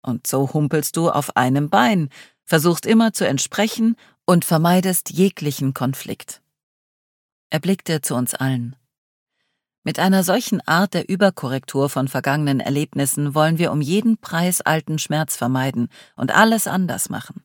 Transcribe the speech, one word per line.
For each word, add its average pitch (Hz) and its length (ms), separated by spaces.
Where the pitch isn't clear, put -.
Und 120 240
so 135 260
humpelst 151 460
du 165 140
auf - 260
einem 135 320
Bein, 196 400
versuchst 160 440
immer 226 260
zu - 140
entsprechen 220 680
und 175 200
vermeidest 180 680
jeglichen 147 640
Konflikt. - 680
Er 156 80
blickte 170 420
zu - 140
uns 123 180
allen. 127 420
Mit - 160
einer 190 240
solchen 190 380
Art 180 340
der 175 120
Überkorrektur 143 800
von 135 200
vergangenen 139 520
Erlebnissen 143 760
wollen 160 240
wir 170 120
um 151 100
jeden 214 360
Preis 180 440
alten 156 360
Schmerz 151 380
vermeiden 131 540
und - 200
alles 220 300
anders 185 440
machen. - 360